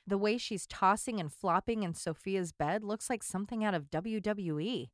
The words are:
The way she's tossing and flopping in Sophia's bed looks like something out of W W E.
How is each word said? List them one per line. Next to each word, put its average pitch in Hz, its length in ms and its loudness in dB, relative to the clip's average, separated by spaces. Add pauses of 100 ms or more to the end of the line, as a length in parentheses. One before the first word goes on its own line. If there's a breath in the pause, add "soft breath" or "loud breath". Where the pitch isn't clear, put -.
The 196 120 0
way 214 200 2
she's 214 300 -4
tossing 202 540 2
and 151 100 -4
flopping 202 520 2
in 170 100 -2
Sophia's 180 580 -2
bed 180 320 0
looks 214 260 -4
like 233 140 -2
something 208 400 -2
out 208 100 2
of 147 160 -2
W 214 300 -2
W 185 400 0
E. 175 340 -2